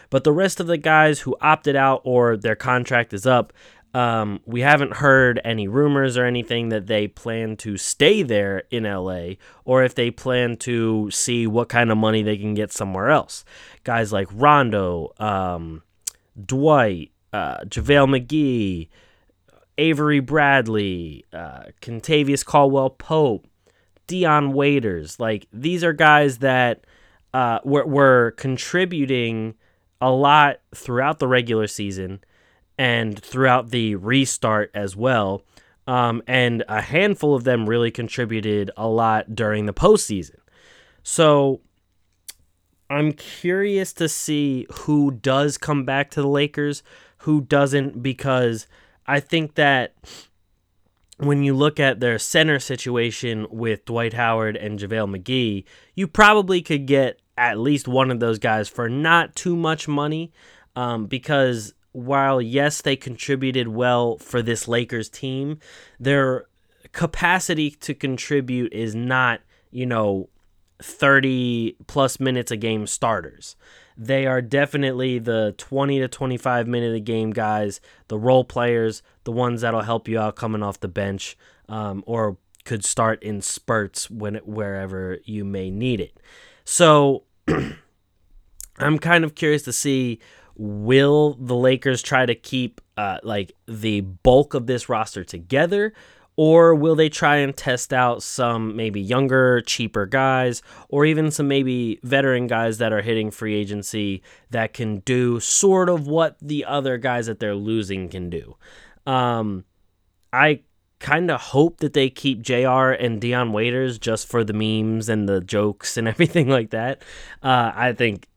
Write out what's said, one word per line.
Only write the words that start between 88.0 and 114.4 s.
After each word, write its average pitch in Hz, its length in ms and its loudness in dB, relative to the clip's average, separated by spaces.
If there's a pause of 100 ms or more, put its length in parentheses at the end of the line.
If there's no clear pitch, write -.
I'm 156 220 0
kind 165 260 2
of 151 100 -8
curious 151 280 0
to 123 100 -8
see, 131 460 -2 (360)
will 135 840 2
the 123 160 -4
Lakers 127 460 2
try 127 240 0
to 120 100 0
keep, - 460 -8 (160)
uh, 101 260 -4
like, 104 300 -6 (120)
the 107 360 -2
bulk 123 520 4
of 120 140 -4
this 123 220 -4
roster 107 340 -4
together, 170 680 -2 (420)
or 165 400 8
will 156 200 2
they 156 140 4
try 147 280 2
and 139 180 0
test - 380 -4
out 123 300 0
some 113 520 -4
maybe 107 260 -4
younger, 127 600 2
cheaper 110 440 -4
guys, 127 560 0 (280)
or 143 160 2
even 156 260 2
some 147 160 -2
maybe 127 560 0
veteran 127 440 2
guys 113 300 -2
that 113 160 0
are 104 80 0
hitting 110 300 -2
free 107 240 -6
agency 104 640 -4 (280)
that 113 240 -4
can 107 260 -6
do 123 400 0
sort 185 500 2
of 156 180 0
what 160 340 0
the 147 240 -6
other 131 320 -2
guys 120 300 -2
that 110 120 -8
they're 104 160 -4
losing 101 540 -4
can 90 200 -8
do? 80 260 -10 (500)
Um, 117 600 -2 (640)
I 143 300 4 (380)
kinda 156 380 0
hope 151 420 0
that 147 140 -4
they 135 160 2
keep 127 320 -2
J 123 240 0
R 131 260 4
and 117 280 -2
Dion 120 340 -2
Waiters 120 440 -2
just 110 300 -4
for 117 160 0